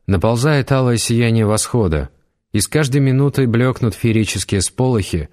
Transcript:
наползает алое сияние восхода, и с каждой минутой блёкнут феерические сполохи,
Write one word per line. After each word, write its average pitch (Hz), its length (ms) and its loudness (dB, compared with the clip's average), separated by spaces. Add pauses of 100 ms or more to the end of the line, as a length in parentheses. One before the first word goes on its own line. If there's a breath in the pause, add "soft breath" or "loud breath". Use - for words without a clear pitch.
наползает 120 640 0
алое 127 260 2
сияние 113 480 2
восхода, 101 640 0 (440)
и 101 60 0
с - 80 -2
каждой 143 340 0
минутой 135 440 2
блёкнут 117 480 0
феерические 107 680 -2
сполохи, 104 720 -2